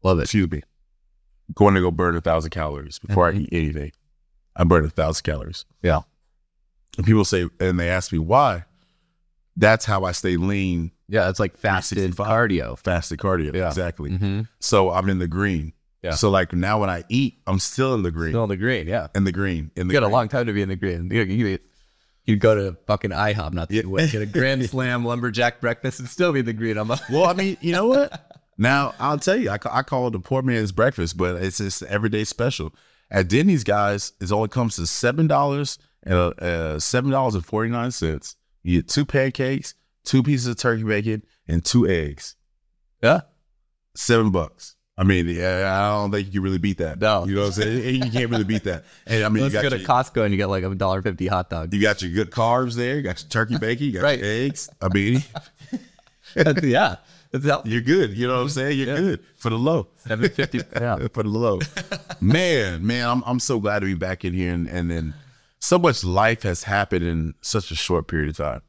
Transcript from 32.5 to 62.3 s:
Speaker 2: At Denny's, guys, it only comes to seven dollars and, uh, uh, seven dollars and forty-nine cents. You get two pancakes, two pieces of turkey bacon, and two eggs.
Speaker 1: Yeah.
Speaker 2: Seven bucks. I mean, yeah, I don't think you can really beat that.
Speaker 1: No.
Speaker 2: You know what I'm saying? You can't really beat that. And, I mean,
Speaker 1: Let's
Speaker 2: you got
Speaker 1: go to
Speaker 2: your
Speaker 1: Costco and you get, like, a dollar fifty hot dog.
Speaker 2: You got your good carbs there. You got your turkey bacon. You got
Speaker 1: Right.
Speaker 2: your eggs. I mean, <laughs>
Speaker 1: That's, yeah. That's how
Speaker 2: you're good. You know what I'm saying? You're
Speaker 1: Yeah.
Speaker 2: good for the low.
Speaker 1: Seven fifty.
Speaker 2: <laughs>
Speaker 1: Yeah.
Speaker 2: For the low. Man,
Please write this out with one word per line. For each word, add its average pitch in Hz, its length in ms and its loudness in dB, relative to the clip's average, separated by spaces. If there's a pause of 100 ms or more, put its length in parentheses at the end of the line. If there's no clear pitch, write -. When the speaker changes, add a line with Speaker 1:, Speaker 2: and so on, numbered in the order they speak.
Speaker 2:
At 95 180 2
Denny's, 143 360 4
guys, 101 560 0
it 92 100 -4
only 107 180 2
comes 117 280 -2
to 85 100 -4
seven 139 400 0
dollars 143 520 0 (260)
and, 92 100 0
uh, 87 140 4 (100)
uh, 82 400 -2
seven 123 320 0
dollars 131 240 0
and 87 100 -2
forty-nine 117 460 -4
cents. - 460 -6 (260)
You 87 200 2
get - 60 -10
two 147 180 0
pancakes, 135 680 -2 (300)
two 135 180 4
pieces 127 240 0
of 120 120 -4
turkey 113 260 0
bacon, 107 400 -2 (240)
and 85 160 2
two 120 240 4
eggs. 76 480 -2 (680)
Speaker 1:
Yeah. 156 200 4 (760)
Speaker 2:
Seven 113 340 4
bucks. - 440 -4 (240)
I 92 60 2
mean, 90 240 4
yeah, 92 500 0
I 101 120 2 (120)
don't 101 80 -2
think 101 160 -2
you 95 60 -12
can 98 100 -2
really 95 160 0
beat 95 200 -2
that. 80 200 -4
Speaker 1:
No. 104 260 2
Speaker 2:
You 98 120 -2
know 104 60 0
what 101 40 0
I'm 98 60 -2
saying? 117 500 -2
You 123 80 -2
can't 117 220 -2
really 113 100 0
beat 101 220 -2
that. 87 200 -6 (220)
And, 110 180 0
I 107 40 0
mean, 110 160 2
Speaker 1:
Let's 139 100 0
Speaker 2:
you 107 80 0
got 135 80 0
Speaker 1:
go 127 60 -2
to - 20 -4
Speaker 2:
your 92 100 -8
Speaker 1:
Costco 127 360 2
and 101 80 2
you 98 60 0
get, 101 100 0
like, 95 160 -2
a 95 100 -4
dollar 95 280 0
fifty 92 260 -2
hot 90 220 -2
dog. 85 220 -6
Speaker 2:
You 101 80 0
got 104 220 2
your 90 80 -6
good 95 220 -2
carbs 120 420 0
there. 123 220 -2
You 147 60 -4
got 175 200 -6
your - 80 -20
turkey 113 280 0
bacon. 123 280 -2
You 131 60 -2
got 92 100 -2
Speaker 1:
Right. 143 160 2
Speaker 2:
your 101 100 -4
eggs. 127 400 -4 (140)
I 95 60 0
mean, 101 340 2 (540)
<laughs> - 580 -18
Speaker 1:
That's, - 300 2
yeah. 131 320 2 (340)
That's 135 160 -4
how 143 180 0
Speaker 2:
you're 117 180 0
good. 123 340 2
You 120 100 -2
know 127 100 0
what 123 60 0
I'm 139 60 -2
saying? 135 300 -2
You're 131 100 -2
Speaker 1:
Yeah. 139 120 -2
Speaker 2:
good 190 200 -2 (160)
for 117 140 -4
the 113 80 0
low. 139 380 0
Speaker 1:
Seven 113 340 -2
fifty. - 380 -2
Speaker 2:
<laughs> - 60 -20
Speaker 1:
Yeah. 120 380 -2
Speaker 2:
For 113 100 -4
the 107 60 -2
low. 107 320 0 (600)
Man, 113 640 2